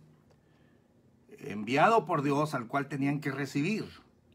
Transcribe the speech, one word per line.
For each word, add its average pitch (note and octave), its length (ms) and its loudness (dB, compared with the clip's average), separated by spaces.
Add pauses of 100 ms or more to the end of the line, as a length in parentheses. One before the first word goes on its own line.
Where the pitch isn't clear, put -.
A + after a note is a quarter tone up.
(1400)
enviado C#3 680 2
por D#3 160 0
Dios D3 340 0
al A#2+ 120 -6
cual C#3 220 -2
tenían C#3+ 320 -2
que C#3+ 100 -4
recibir? C#3+ 560 -2 (480)